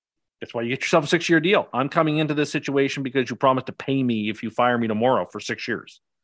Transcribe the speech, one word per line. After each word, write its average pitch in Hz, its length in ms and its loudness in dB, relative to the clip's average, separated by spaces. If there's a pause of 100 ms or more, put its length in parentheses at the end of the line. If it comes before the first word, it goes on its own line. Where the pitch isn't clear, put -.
(420)
that's - 120 -14
why 117 100 -4
you 117 60 -4
get 135 120 -4
yourself 160 240 2
a - 20 -6
six-year 170 320 2
deal. 175 320 2
I'm 131 180 -2
coming 156 280 2
into 151 180 0
this 143 160 0
situation 139 520 0
because 127 260 -2
you 123 60 -6
promised 131 320 2
to - 60 -10
pay 135 280 -2
me 110 280 0
if 104 140 -8
you 113 60 -6
fire 123 280 2
me 117 100 0
tomorrow 110 440 2
for 104 80 -12
six - 280 -8
years. - 320 -8 (240)